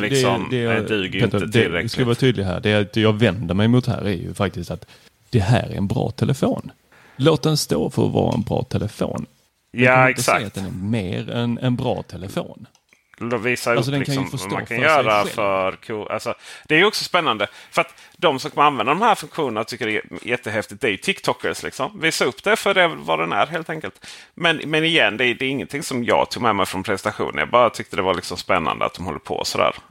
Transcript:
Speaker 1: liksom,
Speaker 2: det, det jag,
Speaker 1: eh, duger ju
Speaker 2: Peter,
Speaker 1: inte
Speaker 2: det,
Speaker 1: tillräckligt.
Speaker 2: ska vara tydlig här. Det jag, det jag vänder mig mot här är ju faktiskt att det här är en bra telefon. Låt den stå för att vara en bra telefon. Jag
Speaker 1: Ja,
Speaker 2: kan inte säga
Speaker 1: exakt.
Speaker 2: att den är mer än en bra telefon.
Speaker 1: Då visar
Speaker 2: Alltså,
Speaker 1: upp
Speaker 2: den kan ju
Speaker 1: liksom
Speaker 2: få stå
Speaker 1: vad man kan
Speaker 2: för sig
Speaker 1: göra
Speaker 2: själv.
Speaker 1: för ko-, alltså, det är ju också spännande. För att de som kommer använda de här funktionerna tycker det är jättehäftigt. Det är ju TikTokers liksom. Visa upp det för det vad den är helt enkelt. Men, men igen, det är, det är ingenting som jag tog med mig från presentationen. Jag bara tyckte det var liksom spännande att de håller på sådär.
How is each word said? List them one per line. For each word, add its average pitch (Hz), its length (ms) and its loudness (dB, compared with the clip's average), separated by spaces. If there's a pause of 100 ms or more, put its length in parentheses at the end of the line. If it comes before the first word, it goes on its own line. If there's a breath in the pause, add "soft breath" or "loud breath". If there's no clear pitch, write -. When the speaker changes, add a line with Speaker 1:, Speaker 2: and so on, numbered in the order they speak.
Speaker 1:
liksom, 123 420 2
Speaker 2:
det, 127 60 0
det 120 60 0
jag, 113 140 2
Speaker 1:
eh, 107 60 0
duger 98 360 -2
ju 120 60 4
Speaker 2:
Peter, 101 120 0
Speaker 1:
inte 95 80 0 (140)
Speaker 2:
det, 113 40 6
Speaker 1:
tillräckligt. 95 280 0
Speaker 2:
ska 131 140 0
vara 117 100 2
tydlig 117 280 2
här. 90 160 -2
Det 104 100 0
jag, 104 240 2
det 113 80 2
jag 107 120 6
vänder 101 420 2
mig 104 120 4
mot 120 200 4
här 113 140 -2
är 98 120 -2
ju 90 200 -6
faktiskt 90 380 -4
att 80 140 -10 (440 loud breath)
det 120 100 2
här 101 300 2
är 82 60 -8
en 92 120 0
bra - 240 -2
telefon. - 600 -2 (440 soft breath)
Låt 147 280 2
den 156 140 2
stå - 320 -2
för 117 160 0
att 101 80 0
vara 87 200 2
en 80 80 0
bra - 220 -2
telefon. - 640 -6 (460)
Jag 123 200 4
Speaker 1:
Ja, 127 40 6
Speaker 2:
kan 127 140 6
inte 127 140 0
säga 107 140 4
Speaker 1:
exakt. 101 200 -6
Speaker 2:
att 98 60 -6
den 90 100 -8
är 95 120 -8
mer 110 440 -4
än 117 280 -2
en 127 180 0
bra 113 280 -2
telefon. - 640 -10 (540)
Speaker 1:
Då 120 180 -2
visar 120 380 0
Speaker 2:
Alltså, 135 160 0
Speaker 1:
upp 139 60 0
Speaker 2:
den 135 80 -2
kan 143 100 -2
ju 135 60 0
Speaker 1:
liksom - 100 -6
Speaker 2:
få 139 60 -6
stå 98 120 -8
Speaker 1:
vad 101 100 -4
man 104 60 -6
kan 117 120 -6
Speaker 2:
för 123 60 0
sig - 0 -
Speaker 1:
göra 139 360 4
Speaker 2:
själv. 101 80 2
Speaker 1:
för 95 440 0 (160)
ko-, 107 220 -6
alltså, 107 240 -4 (340 loud breath)
det 151 80 4
är 156 40 8
ju 185 60 6
också - 180 0
spännande. 120 440 2 (240 loud breath)
För - 100 2
att - 120 -6 (240 loud breath)
de 147 220 2
som 147 120 -8
kommer 147 160 4
använda 131 260 2
de 180 80 0
här 214 140 4
funktionerna 127 480 -4
tycker 120 240 -8
det 107 80 0
är - 60 -2 (260)
jättehäftigt. 107 540 -6
Det 131 60 0
är 110 40 2
ju 95 60 -2
TikTokers - 640 -4
liksom. 160 360 -8
Visa 160 260 0
upp - 180 -4
det 208 120 2
för 202 180 0
det 180 140 4
vad 156 320 -4
den 165 140 -4
är 101 140 2
helt 160 220 -8
enkelt. 156 360 -12 (300 loud breath)
Men, 170 300 0
men 156 180 0
igen, 135 340 2
det 127 80 2
är, 117 100 2
det 131 100 -4
är 135 40 -2
ingenting 135 340 -6
som 123 200 -4
jag 90 280 2
tog 107 120 -4
med 110 120 2
mig 95 100 0
från 92 180 -4
presentationen. 95 540 -4
Jag 76 120 -2
bara 120 200 4
tyckte - 260 -8
det 85 60 0
var 95 120 2
liksom 87 240 -4
spännande 71 480 0
att - 80 -4
de - 120 -12
håller 80 140 -6
på - 260 -6
sådär. - 300 0 (160)